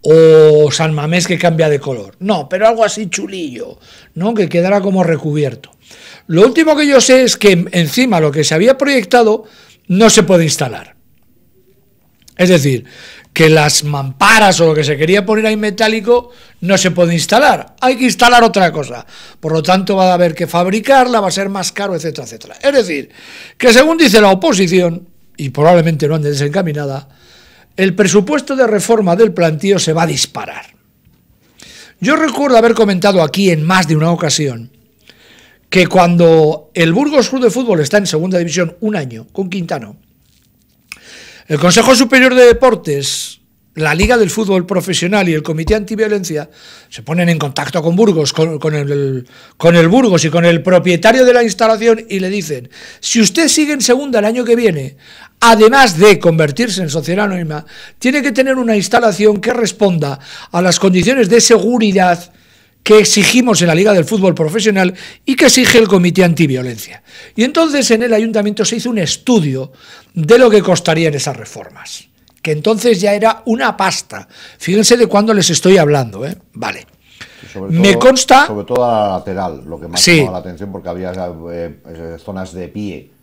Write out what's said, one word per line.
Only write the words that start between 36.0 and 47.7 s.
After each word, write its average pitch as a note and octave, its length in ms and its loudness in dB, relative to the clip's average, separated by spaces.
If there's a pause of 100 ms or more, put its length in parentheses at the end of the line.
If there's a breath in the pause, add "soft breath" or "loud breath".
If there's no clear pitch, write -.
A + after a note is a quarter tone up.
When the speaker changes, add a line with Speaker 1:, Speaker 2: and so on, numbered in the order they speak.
Speaker 1:
el E3 200 0
Burgos C#4+ 360 0
Club C4 140 -2
de A3+ 80 4
Fútbol A3+ 300 -2
está D3 160 -2
en G3 100 0
segunda F3 300 -4
división E3+ 420 -4
un G#3+ 160 -4
año B2 380 -10
con F#3+ 160 -8
Quintano, E3 480 -10 (1500 loud breath)
el D3+ 120 -4
Consejo A3 360 4
Superior C4 380 2
de B3+ 120 6
Deportes, A3+ 920 0 (360)
la D#3 180 -2
Liga G#3+ 240 2
del G3+ 120 2
Fútbol F#3+ 360 -2
Profesional F#3 600 -2
y E3 60 -2
el D3+ 100 -4
Comité E3 320 -4
Antiviolencia G#3 760 -6 (400 loud breath)
se - 140 -20
ponen E3+ 260 -2
en E3 80 0
contacto C#3+ 460 -6